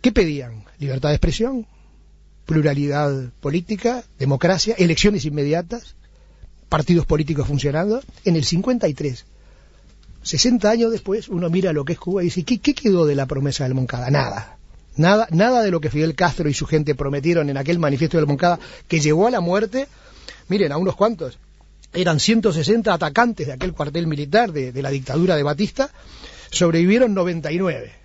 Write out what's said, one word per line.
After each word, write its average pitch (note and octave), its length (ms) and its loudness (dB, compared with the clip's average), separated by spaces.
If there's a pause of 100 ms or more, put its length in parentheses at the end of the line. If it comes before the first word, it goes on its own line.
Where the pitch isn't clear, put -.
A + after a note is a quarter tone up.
¿Qué A#3+ 100 4
pedían? C#3 500 -2 (160)
Libertad C3+ 300 -2
de D3 80 2
expresión, A3+ 500 0 (800)
pluralidad C#3+ 840 0 (100)
política, F#3+ 640 -4 (120)
democracia, E3+ 600 0
elecciones F3 460 4
inmediatas, D#3 720 -4 (720)
partidos E3 360 2
políticos D3+ 440 -2
funcionando. D3+ 520 -2 (240)
En F3 120 2
el D3 80 0
cincuenta G#3+ 420 0
y D3 80 0
tres, C3+ 300 -6 (1000)
sesenta G#3+ 480 2
años A3+ 220 2
después, G3+ 360 -4
uno F3 220 -2
mira F#3 220 0
lo D3 120 -2
que E3+ 100 -4
es - 40 -10
Cuba F#3 240 -4
y F3 40 0
dice, E3+ 180 -2
"¿Qué, A#3+ 140 -2
qué - 160 0
quedó F#3 320 2
de C#3+ 100 2
la C3+ 100 -2
promesa C3+ 380 -4
del B2+ 100 -2
Moncada?". B2 360 -4
Nada. - 480 -2 (380)
Nada, G3+ 340 4
nada A3+ 320 4
de G3 100 2
lo E3 80 2
que D3 100 -2
Fidel D3+ 240 0
Castro E3 340 0
y C#3 60 0
su - 120 -6
gente D3+ 280 0
prometieron C#3+ 560 0
en C#3 60 -4
aquel D#3 240 -2
manifiesto D3+ 380 0
del D3+ 80 2
Moncada, D#3+ 340 0 (260)
que E3 140 0
llevó D#3 260 4
a B3+ 60 2
la A3+ 80 0
muerte, G#3 480 -2 (580)
miren, F#3 240 0
a C#3+ 60 -4
unos F3+ 180 0
cuantos. F3+ 440 -2 (540)
Eran E3+ 280 2
ciento A3 320 2
sesenta F3+ 420 2
atacantes E3 540 0
de C3+ 60 -8
aquel E3+ 180 -6
cuartel D#3 340 -4
militar D#3+ 460 0
de, C3 180 -4
de C3 120 -8
la C#3 80 -4
dictadura C#3 440 0
de D3 80 0
Batista, F#3+ 480 -2 (600)
sobrevivieron F#3 640 4
noventa E3+ 360 -4
y E3 80 -4
nueve. B2+ 360 -4 (100)